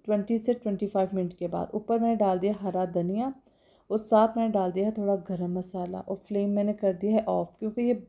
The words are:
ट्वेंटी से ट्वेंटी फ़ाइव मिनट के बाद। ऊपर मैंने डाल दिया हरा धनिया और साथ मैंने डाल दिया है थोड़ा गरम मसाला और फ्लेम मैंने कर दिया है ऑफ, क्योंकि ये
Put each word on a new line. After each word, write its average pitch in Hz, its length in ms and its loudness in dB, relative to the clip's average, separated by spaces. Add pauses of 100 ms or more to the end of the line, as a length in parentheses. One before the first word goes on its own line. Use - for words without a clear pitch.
ट्वेंटी 208 320 0
से 220 180 0
ट्वेंटी 208 320 -4
फ़ाइव 190 260 0
मिनट 180 200 -2
के 175 140 -6
बाद। 170 280 -4
ऊपर 226 240 -2
मैंने 233 180 2
डाल 196 220 2
दिया 202 200 0
हरा 185 280 -2
धनिया 185 460 -2 (560)
और 202 100 0
साथ 220 380 4
मैंने 226 140 0
डाल 190 200 2
दिया 190 140 0
है 214 80 0
थोड़ा 202 220 0 (120)
गरम 180 300 -4
मसाला 180 420 -6
और 196 180 -6
फ्लेम 202 340 -2
मैंने 202 220 2
कर 202 220 2
दिया 196 180 0
है 214 120 4
ऑफ, 180 340 0
क्योंकि 220 220 -4
ये 240 120 4 (160)